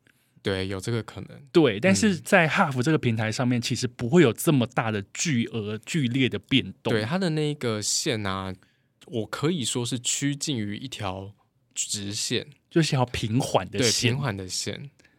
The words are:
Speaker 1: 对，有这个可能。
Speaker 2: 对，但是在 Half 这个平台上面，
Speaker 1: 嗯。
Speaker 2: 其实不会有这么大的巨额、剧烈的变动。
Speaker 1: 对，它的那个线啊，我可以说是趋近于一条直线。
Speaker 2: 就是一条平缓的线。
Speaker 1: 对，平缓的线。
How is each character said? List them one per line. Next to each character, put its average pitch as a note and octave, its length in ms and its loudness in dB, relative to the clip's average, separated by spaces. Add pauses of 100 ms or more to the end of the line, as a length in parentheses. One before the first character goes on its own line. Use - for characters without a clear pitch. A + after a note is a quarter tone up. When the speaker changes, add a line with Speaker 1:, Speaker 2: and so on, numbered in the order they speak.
(400)
Speaker 1:
对， F#2+ 280 -2
有 G2 100 -6
这 A#2 140 -6
个 A2+ 100 -2
可 - 200 -12
能。 - 80 -14 (200)
Speaker 2:
对， B2 300 4
但 F#3+ 120 4
是 G3 240 4
在 E3+ 320 4
Half C#3 320 2
这 D#3+ 120 2
个 D#3 40 4
平 A#2 200 0
台 A2 160 -2
上 B2 140 -2
面， B2 120 2
Speaker 1:
嗯。 - 20 0
Speaker 2:
其 A#2+ 140 -2
实 A#2 140 -2
不 A#2 200 -6
会 E3+ 140 8
有 A#2+ 100 8
这 - 200 2
么 B2+ 160 4
大 A2+ 240 -2
的 G#2 100 -2 (100)
巨 B2 340 0
额、 G#2+ 320 -6
剧 C#3+ 280 -2
烈 A#2+ 220 2
的 G2 100 -2
变 G2 420 0
动。 A#2 120 -2
Speaker 1:
对， A2 100 2
它 C#3 160 -4
的 F#3 120 0
那 D3+ 220 -2
个 A#2 300 -4
线 A2 420 -2
啊， F#2+ 300 -4 (520)
我 A2+ 200 -4
可 - 240 -2
以 D#3+ 140 -2
说 A#2+ 200 -4
是 B2 140 -4
趋 C#3 380 -2
近 C#3 200 -4
于 G#2 200 -4
一 C3+ 100 -12
条 G2 460 -8 (420)
直 G2+ 400 -6
线。 - 320 -4 (240)
Speaker 2:
就 E3+ 100 4
是 D#3 60 4
一 - 40 -4
条 C3 140 2
平 A#2 360 -2
缓 A2+ 280 0
的 - 140 -2
线。 A#2 300 4
Speaker 1:
对， - 0 -
平 C#3 100 -2
缓 A2+ 140 -4
的 F#2+ 120 -8
线。 - 420 -8 (280)